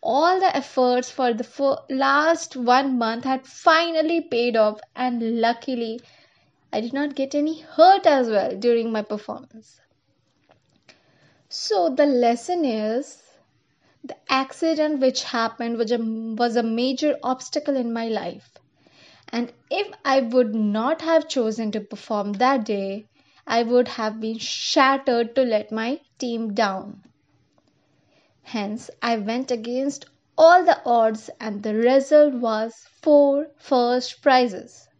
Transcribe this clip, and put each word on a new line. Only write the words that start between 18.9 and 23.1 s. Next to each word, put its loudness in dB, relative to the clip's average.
And -6
if -4
I 2
would 0
not -2
have 2
chosen -4
to -4
perform -6
that 0
day, -6